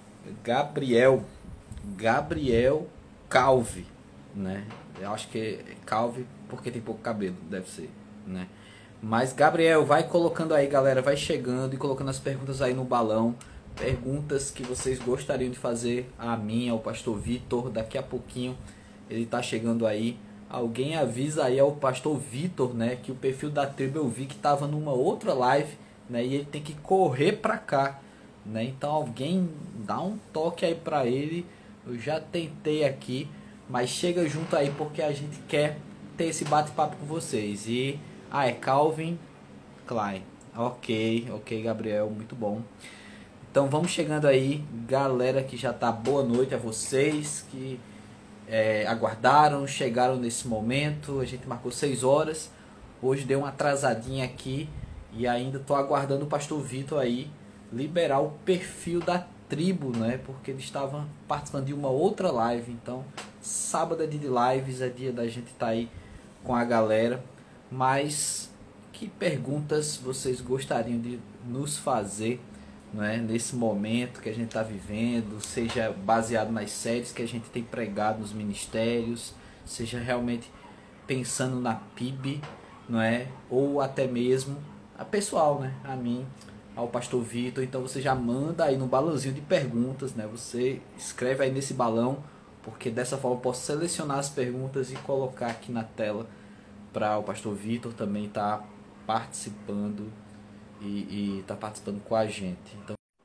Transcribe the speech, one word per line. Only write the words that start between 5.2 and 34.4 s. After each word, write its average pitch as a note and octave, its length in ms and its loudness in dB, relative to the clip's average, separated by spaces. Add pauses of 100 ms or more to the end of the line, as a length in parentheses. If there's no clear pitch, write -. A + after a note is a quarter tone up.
que A#2 100 -4
é A2 380 -6 (100)
Calvi A#2+ 400 0 (220)
porque B2 240 -8
tem A#2 100 -6
pouco A2 180 -6
cabelo, G2+ 360 -2 (120)
deve F#2 220 -8
ser, D#2 180 -12 (380)
né? F#2 220 -6 (520)
Mas, A#2 320 2
Gabriel, D#3 540 6
vai D3 160 6
colocando E3 500 2
aí, C#3+ 140 6
galera, C3+ 340 6
vai C#3+ 160 4
chegando C3 580 0
e - 20 -4
colocando C3+ 340 -2
as C3 80 -4
perguntas C3+ 420 -4
aí B2+ 140 2
no C3 100 -2
balão. A#2 520 4 (400)
Perguntas C3+ 760 -2
que - 140 -8
vocês B2+ 340 -2
gostariam B2+ 540 0
de B2 60 -10
fazer A#2+ 600 -2
a A#2 180 -2
mim, A2+ 320 0
ao A#2 120 0
pastor A2 360 -4
Vitor. A#2+ 540 -2
Daqui A2 260 -2
a C3 60 -2
pouquinho B2+ 540 -6 (520)
ele A2+ 160 -2
tá A#2+ 160 -2
chegando A#2 460 2
aí. A2 300 2 (320)
Alguém B2 480 -2
avisa C#3+ 500 2
aí B2+ 120 4
ao C#3+ 140 8
pastor C#3 460 2
Vitor, C3 560 -2
né, A#2 280 0
que - 80 -8
o C3 40 -4
perfil C3+ 340 -2
da C#3+ 180 0
tribo C3+ 320 -2
eu D3+ 80 2
vi B2 200 -2
que C3+ 100 -10
tava C#3+ 300 2
numa D3+ 260 -2
outra F3+ 400 2
live, C#3 460 4 (320)
né, A#2+ 120 0
e C3 120 0
ele C#3+ 100 0
tem D3 160 -8
que D3 140 -10
correr F3+ 640 4
pra - 180 0
cá, C#3 420 2 (460)
né? A2 200 -4
Então C3+ 260 -4
alguém D3+ 580 0 (300)
dá G#2 200 -2
um F#3+ 200 -2 (120)
toque E3+ 360 0
aí E3 80 4
pra D3+ 320 0
ele. D3+ 400 -2 (400)
Eu B2 120 -6
já C#3+ 220 -4
tentei D#3 640 -2
aqui, C3+ 420 -2 (400)
mas B2+ 220 0
chega F3 400 2
junto D#3 260 -2